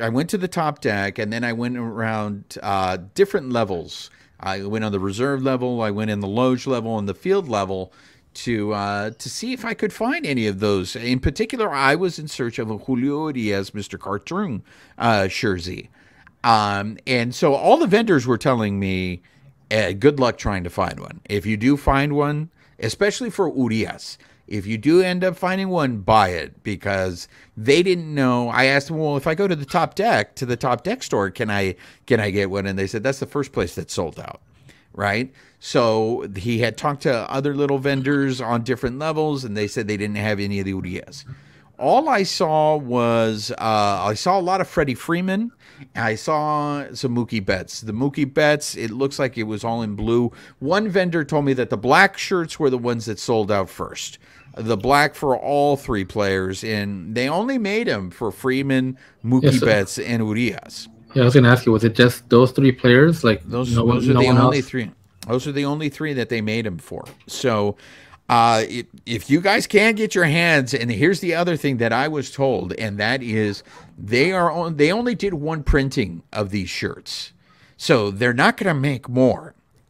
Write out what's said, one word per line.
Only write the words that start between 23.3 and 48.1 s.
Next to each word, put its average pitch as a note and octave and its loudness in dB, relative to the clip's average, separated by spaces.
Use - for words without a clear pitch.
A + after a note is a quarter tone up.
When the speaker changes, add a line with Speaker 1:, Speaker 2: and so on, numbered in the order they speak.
Speaker 1:
for F3+ 0
Urias, A2 -2
if G2+ -8
you A2+ -4
do D#3+ 4
end F3+ 0
up F3+ 0
finding F#3+ -4
one, C#3 0
buy G2+ 4
it," E2+ -8
because F#2 -4
they C3 4
didn't F3 -2
know. B2 0
I B2 2
asked C#3 2
them, D#3+ -6
"Well, D3 0
if C3+ -4
I D#3+ 0
go G3 0
to F3 -2
the C#3+ -8
top E3 -2
deck, E3+ 0
to C3 -8
the A#2+ -2
top B2 -2
deck A#3+ -4
store, G2+ 0
can G#2+ -4
I, G2 -2
can A#2 2
I G#2 0
get G2 0
one?" G2 -2
And G2 -4
they G2 -2
said, G#2 -6
"That's C3+ -2
the - -6
first - -6
place F#2+ -4
that's - -10
sold E2 -6
out." - -16
Right? G#2 -2
So A2 0
he A2+ -2
had A2+ 0
talked C#3+ -4
to A#2+ -2
other C#3 -2
little C#3 0
vendors C3+ 0
on A#2 -2
different B2 -2
levels, D3+ -2
and G#2 -6
they G#2 -2
said A2+ -4
they G#2 -2
didn't G#2 -4
have G#2 -2
any G2+ -2
of G2 -4
the F#2+ -4
Urias. F#2 -8
All A#3 2
I G#3+ 2
saw D#3 0
was, A#2 0
uh, - -8
I - -2
saw F#3 2
a - -2
lot F#3 0
of F3+ -2
Freddie C#3+ 0
Freeman, F#3+ -2
and A2+ -4
I A2 0
saw D3+ -4
some A#2+ -4
Mookie A#2 -4
Betts. F#2 -4
The A2 -8
Mookie C#3 -2